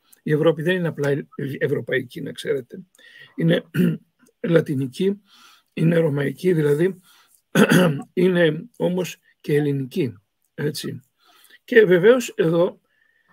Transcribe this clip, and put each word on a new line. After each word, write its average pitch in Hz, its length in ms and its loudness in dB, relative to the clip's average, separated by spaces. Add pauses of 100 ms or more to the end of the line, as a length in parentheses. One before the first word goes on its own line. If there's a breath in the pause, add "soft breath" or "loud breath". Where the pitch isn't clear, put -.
(240 soft breath)
Η 147 80 -4
Ευρώπη 160 300 2
δεν 180 140 0
είναι 170 120 -2
απλά 143 400 -4 (300)
ευρωπαϊκή, 131 640 -4
να 127 100 -10
ξέρετε. 143 480 -8 (560 loud breath)
Είναι 165 360 0
<clears throat> 170 280 0 (560)
λατινική, 151 640 -2 (520 soft breath)
είναι 165 240 2
ρωμαϊκή, 143 560 0
δηλαδή 156 460 0 (520 soft breath)
<clears throat> 175 640 2
είναι 175 640 0
όμως 175 400 -4 (240 soft breath)
και 151 140 -2
ελληνική, 139 640 -4 (360)
έτσι. 143 480 -8 (640 soft breath)
Και 226 220 4
βεβαίως 208 500 4
εδώ 170 440 0 (540 soft breath)